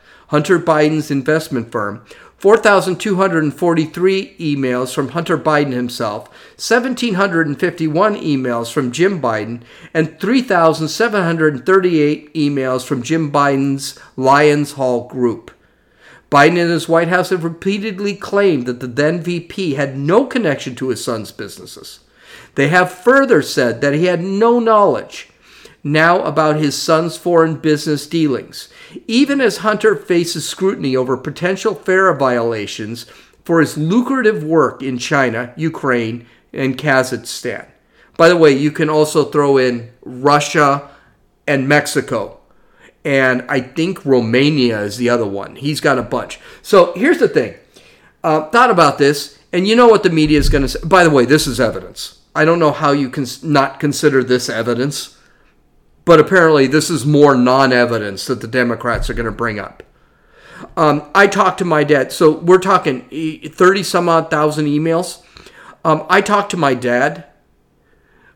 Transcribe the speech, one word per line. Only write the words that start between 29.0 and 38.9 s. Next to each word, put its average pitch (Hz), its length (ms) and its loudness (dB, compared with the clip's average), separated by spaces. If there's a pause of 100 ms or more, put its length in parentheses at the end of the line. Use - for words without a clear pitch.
even 277 340 2
as 233 180 0
Hunter 214 360 0
faces 170 540 -4
scrutiny 160 480 -2
over 127 200 -2
potential 185 580 -4
fara 185 440 0
violations 117 880 -4 (380)
for 170 160 2
his 147 180 0
lucrative 214 640 0
work 151 400 0
in 131 160 -6
China, 123 580 -2
Ukraine, 123 720 -4 (260)
and 135 240 -4
Kazakhstan. 131 880 -4 (500)
By 165 120 6
the 175 80 4
way, 156 160 6
you 143 200 0
can 151 180 -2